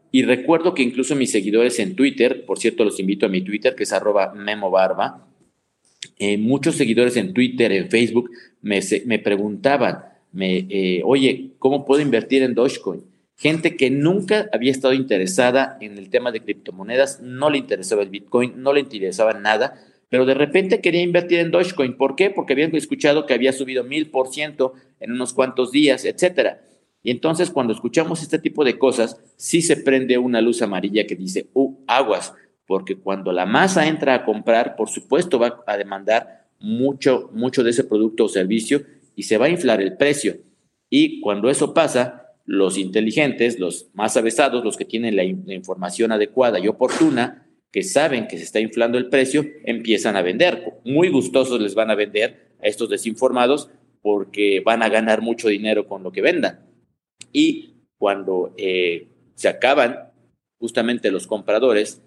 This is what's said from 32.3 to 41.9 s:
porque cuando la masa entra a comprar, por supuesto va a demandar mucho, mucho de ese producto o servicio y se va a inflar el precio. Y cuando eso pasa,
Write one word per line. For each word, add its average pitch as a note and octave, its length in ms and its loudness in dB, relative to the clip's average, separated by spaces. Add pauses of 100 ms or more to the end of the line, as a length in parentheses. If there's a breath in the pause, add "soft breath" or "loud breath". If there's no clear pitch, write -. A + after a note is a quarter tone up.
porque F#2+ 300 -4
cuando F#2+ 360 -4
la F2+ 140 0
masa D#3 420 2
entra D3 260 0
a B2 100 -2
comprar, A2+ 520 0
por A2 140 -4
supuesto C3+ 500 0
va A#2+ 260 0
a G#2 100 -2
demandar G2 720 -4 (140)
mucho, B2+ 720 0
mucho B2 320 0
de A#2 60 4
ese A#2+ 120 2
producto A2 440 0
o - 20 -6
servicio A2 540 0 (340 soft breath)
y G2 80 -10
se G#2+ 140 0
va G#2 80 4
a B2 40 2
inflar A#2 300 2
el F#2+ 160 -2
precio. C#3 400 0 (520)
Y D3+ 320 2
cuando G#2 300 0
eso C#3+ 240 0
pasa, B2+ 600 0 (100)